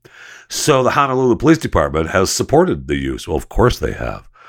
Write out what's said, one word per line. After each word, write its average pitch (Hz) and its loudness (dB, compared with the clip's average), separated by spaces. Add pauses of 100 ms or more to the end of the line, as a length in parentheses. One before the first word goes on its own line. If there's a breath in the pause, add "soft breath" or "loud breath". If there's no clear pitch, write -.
(480 loud breath)
So 135 2
the 123 2
Honolulu 131 2
Police 151 2
Department 78 -2
has 95 2
supported 127 0
the 71 -2
use. 65 -6
Well, 82 -2
of - -6
course - 2
they 55 -4
have. 52 -10 (200 loud breath)